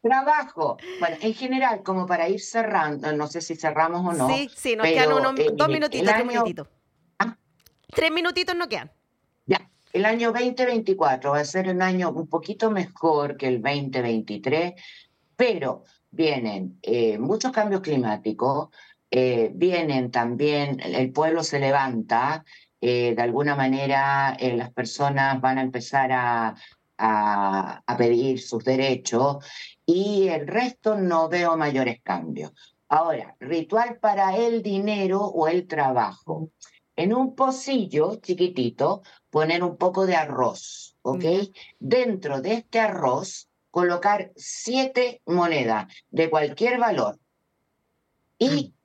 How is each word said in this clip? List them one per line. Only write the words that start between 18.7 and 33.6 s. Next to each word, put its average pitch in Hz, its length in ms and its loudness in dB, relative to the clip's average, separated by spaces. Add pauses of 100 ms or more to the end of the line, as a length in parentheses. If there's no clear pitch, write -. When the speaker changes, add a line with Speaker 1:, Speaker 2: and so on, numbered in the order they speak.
Speaker 1:
eh, 123 440 2
vienen 160 560 0
también, 135 680 0
el, - 160 -6
el 131 160 0
pueblo 160 320 2
se 143 160 -4
levanta, 135 840 0 (380)
eh, 123 320 2
de 117 80 0
alguna 139 340 0
manera, 139 840 2
eh, 127 180 -2
las 123 160 -4
personas 135 680 0
van 131 180 0
a 131 40 0
empezar 127 500 0
a, 120 420 0 (440)
a, 104 880 0
a 120 100 -2
pedir 120 440 2
sus 110 240 -6
derechos 131 760 0 (540)
y 196 360 2
el 147 180 -2
resto 214 500 -2
no 170 320 2
veo 170 280 2
mayores 131 460 0
cambios. 80 500 -6 (360)
Ahora, 165 520 0
ritual 170 600 -2